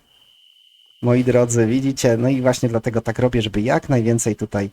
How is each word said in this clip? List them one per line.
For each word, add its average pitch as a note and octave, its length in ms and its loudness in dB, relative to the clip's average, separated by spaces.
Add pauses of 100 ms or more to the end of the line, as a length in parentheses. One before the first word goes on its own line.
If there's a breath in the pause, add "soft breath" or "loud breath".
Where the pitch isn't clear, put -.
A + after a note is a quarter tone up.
(1040)
Moi B2 220 2
drodzy, A#2+ 420 2
widzicie? C3+ 500 0
No A#2+ 120 0
i C3+ 120 0
właśnie B2+ 280 0
dlatego A2+ 320 -2
tak - 180 -4
robię, B2 240 0
żeby G#2 180 -2
jak C#3 280 -2
najwięcej A#2 480 0
tutaj G2+ 360 -4